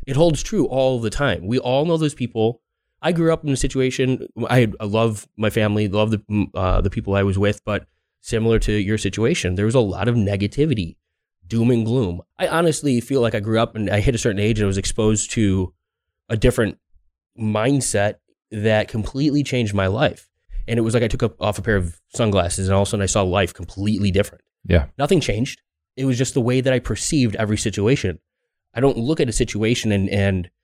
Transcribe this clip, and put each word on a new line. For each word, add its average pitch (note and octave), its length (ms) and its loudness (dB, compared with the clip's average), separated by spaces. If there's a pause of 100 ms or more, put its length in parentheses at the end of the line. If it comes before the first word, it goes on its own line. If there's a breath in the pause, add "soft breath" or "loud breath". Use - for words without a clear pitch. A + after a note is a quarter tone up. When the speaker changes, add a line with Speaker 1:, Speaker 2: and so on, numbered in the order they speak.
Speaker 1:
it C3 80 -4
holds D#3+ 300 2
true F#3+ 220 0
all C3 340 0
the A2 100 -2
time. G2+ 380 -2
We B2+ 100 0
all C3+ 260 0
know E3+ 120 0
those D#3 180 0
people. A2+ 480 -2 (400)
I D#3+ 80 0
grew E3 220 2
up D#3+ 120 -2
in D3 60 -2
a C3 60 2
situation, C3 720 0 (200)
I, A#2+ 300 4
I A2 60 -8
love A2 420 0 (100)
my G#2+ 140 0
family, G#2+ 380 0
love G#2+ 240 0
the, G#2 60 0
mm, G#2 360 -2
uh, F#2 260 0
the G2 100 -2
people - 260 -4
I G2 80 2
was G2 160 0
with, G2+ 240 -2
but G2+ 220 -6 (340)
similar A2+ 400 0
to A2 120 0
your G#2 260 0
situation, G2+ 580 -2
there G2+ 100 0
was A2+ 80 0
a C3 60 4
lot F#2+ 260 -2
of A#2+ 80 0
negativity, G#2 800 0 (500)
doom A2+ 280 2
and A#2 120 2
gloom. A2 360 -2 (180)
I F#3 80 -2
honestly D3 540 0
feel C3+ 200 -2
like A#2 140 0
I G#2+ 60 -2
grew A2 180 0
up A#2 160 0
and G#2 160 -4
I G2+ 80 2
hit B2 160 2
a A2+ 40 -2
certain G2+ 200 0
age A2 220 2
and G2+ 60 2
I - 20 2
was F#2+ 100 0
exposed A2 540 0
to F#2+ 420 0 (540)
a A2+ 80 -2
different A2+ 420 2 (600)
mindset G#2+ 760 0 (340)
that G#2+ 380 0
completely C#3 540 -2
changed A#2 320 -2
my G2 120 2
life. A#2 420 -2 (380 soft breath)
And A2+ 120 0
it A2+ 40 2
was A2+ 120 0
like A#2 80 2
I - 60 0
took - 140 -2
up, - 180 -4
off G#2 180 -2
a F#2+ 40 -8
pair G#2+ 140 0
of F2 240 -4 (140)
sunglasses F#2+ 540 0
and F#2+ 60 2
all G2 80 4
of G2 60 0
a - 20 -8
sudden G#2 120 -2
I G2 40 0
saw G2+ 160 0
life F#2 320 0
completely G2 560 -2
different. - 340 -2 (220)
Speaker 2:
Yeah. F2 200 4 (120)
Speaker 1:
Nothing D3+ 220 2
changed. A#2 420 -4 (340)
It C3 80 -4
was B2+ 140 0
just C3 160 -2
the C#3 60 2
way B2 200 2
that C3 120 2
I B2+ 60 2
perceived A#2+ 580 0
every G#2+ 200 0
situation. G2+ 640 0 (560)
I A#2 60 -6
don't C3 180 2
look C#3+ 220 -2
at C3+ 80 0
a G#2+ 40 -4
situation A2 600 0
and, G2 180 0
and G2 400 0 (140)